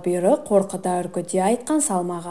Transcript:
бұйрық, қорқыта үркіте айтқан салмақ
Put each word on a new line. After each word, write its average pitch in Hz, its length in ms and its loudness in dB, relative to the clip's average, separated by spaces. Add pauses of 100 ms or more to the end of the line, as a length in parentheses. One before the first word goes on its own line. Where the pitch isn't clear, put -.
бұйрық, 180 400 2
қорқыта 185 560 0
үркіте 175 400 -4
айтқан 240 400 0
салмақ 175 500 -2